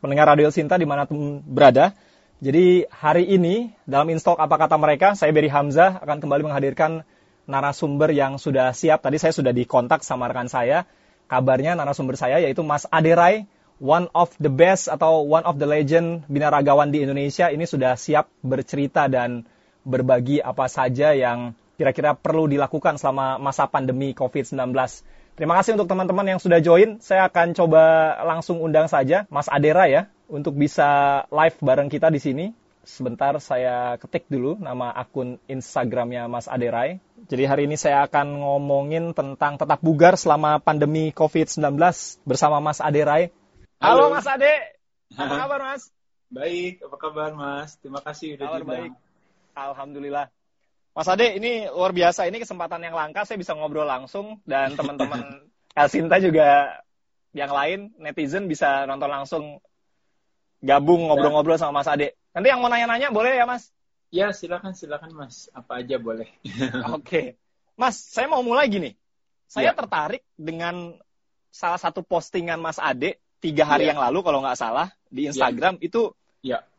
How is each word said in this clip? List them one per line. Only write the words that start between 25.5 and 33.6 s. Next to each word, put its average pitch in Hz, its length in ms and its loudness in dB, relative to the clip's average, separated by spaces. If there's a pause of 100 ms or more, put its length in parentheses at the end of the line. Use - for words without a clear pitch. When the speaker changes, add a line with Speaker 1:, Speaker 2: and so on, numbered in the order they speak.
Speaker 1:
kasih 208 240 2
untuk 185 80 -2
teman-teman 185 400 -2
yang 185 140 -2
sudah 170 180 6
join. 190 400 6
Saya 190 240 2
akan 170 320 2
coba 160 640 6
langsung 165 400 -4
undang 156 240 4
saja 156 480 2
Mas 143 160 -2
Ade 143 240 4
Rai 165 240 6
ya, 170 60 4 (260)
untuk 143 240 -6
bisa 143 800 2
live 160 240 2
bareng 139 320 2
kita 156 240 0
di 143 80 -2
sini. 147 260 -4 (380)
Sebentar 127 560 -4
saya 123 560 -4